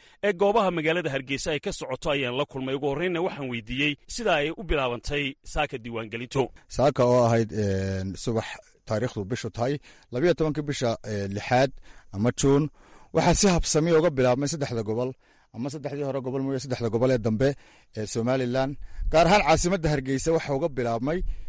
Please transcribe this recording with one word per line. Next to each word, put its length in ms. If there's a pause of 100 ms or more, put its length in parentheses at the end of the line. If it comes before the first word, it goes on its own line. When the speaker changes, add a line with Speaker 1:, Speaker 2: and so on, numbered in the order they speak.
(220)
Speaker 1:
ee 100
goobaha 380
magaalada 400
Hargeysa 440
ay 60
ka 120
socoto 380
ayaan 240
la 100
kulmay. 300
Ugu 160
horreynna 320
waxaan 300
weydiiyey 400 (160)
sida 260
ay 160
u 140
bilaabantay 600 (200)
saaka 340
diiwaangelintu. 640 (260)
Speaker 2:
Saaka 380
oo 180
ahayd, 280
een, 640
subax 300 (380)
taariikhdu 400
bishu 260
tahay 240 (380)
labiyo 220
tobankii 280
bisha, 280 (140)
ee, 240
lixaad 420 (420)
ama 240
Juun, 320 (460)
waxaa 200
si 140
habsami 440
uga 180
bilaabmay 380
saddexda 340
gobol, 280 (440)
ama 160
saddexdii 340
hore 160
gobol 220
mooye 180
saddexda 320
gobol 180
ee 80
dambe 300 (480)
ee 100
Somaliland, 720 (320)
gaar 180
ahaan 160
caasimadda 460
Hargeysa, 440
waxa 220
uga 140
bilaabmay 560 (240)